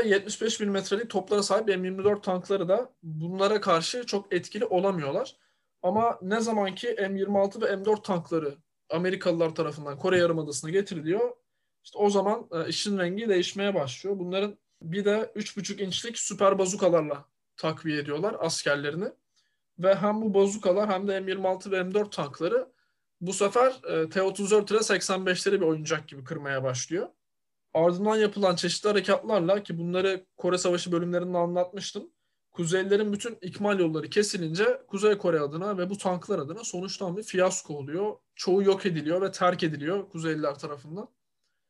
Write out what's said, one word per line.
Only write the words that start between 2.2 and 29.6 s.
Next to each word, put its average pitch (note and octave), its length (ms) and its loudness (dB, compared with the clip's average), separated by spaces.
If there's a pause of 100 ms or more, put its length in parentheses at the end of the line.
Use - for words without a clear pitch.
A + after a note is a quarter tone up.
tankları F#3 440 -2
da A#3 240 2 (100)
bunlara F#3 580 0
karşı G3+ 460 0
çok - 260 -4
etkili G#3 320 -2
olamıyorlar. F3+ 720 0 (460)
Ama G#3+ 400 2
ne G3+ 180 0
zaman G#3+ 340 0
ki A#3 220 -4 (140)
M G3 80 -4
yirmi G3 200 0
altı G3+ 220 0
ve G3+ 160 0
M F#3+ 80 -8
dört G#3+ 200 2
tankları E3 500 -2 (360)
Amerikalılar E3+ 640 0
tarafından D3 440 -4
Kore F#3 200 2
Yarımadası'na D#3+ 520 0
getiriliyor, G3 600 0 (540)
işte - 140 -14
o G3+ 120 4
zaman, G3+ 420 0
e, E3 160 -4
işin G3 300 -2
rengi F#3+ 300 -2
değişmeye G3 460 0
başlıyor. F3 440 -2
Bunların F#3+ 400 -4 (240)
bir F3+ 220 -4
de G#3+ 300 2
üç - 220 -8
buçuk G3+ 240 -8
inçlik G#3 380 -6
süper G3 400 2
bazukalarla F3 640 2 (320)
takviye D#3 420 -4
ediyorlar D3+ 420 -2
askerlerini. D#3 680 -2 (720)
Ve F#3 160 4
hem G#3 280 0
bu G#3+ 120 0
bazukalar G3 560 4
hem G3 180 0
de G3 120 -2
M F#3+ 100 -6
yirmi F#3+ 180 -2
altı F#3+ 220 -4
ve F#3+ 120 0
M F#3 120 -4
dört G#3 180 0
tankları F3 560 -2 (520)
bu F3+ 120 -6
sefer, A#3 560 2
e, D#3+ 200 0
T F#3 140 0
otuz F#3+ 280 0
dört G#3 200 6
ile G#3+ 120 4
seksen F#3+ 440 0
beşleri F#3 340 2
bir E3+ 60 2
oyuncak D#3 420 -2
gibi C#3 160 -18
kırmaya C#3 380 -4
başlıyor. C3+ 460 -4 (640)
Ardından F3+ 420 4
yapılan G3+ 380 4
çeşitli F3 340 -2
harekatlarla, G3+ 720 2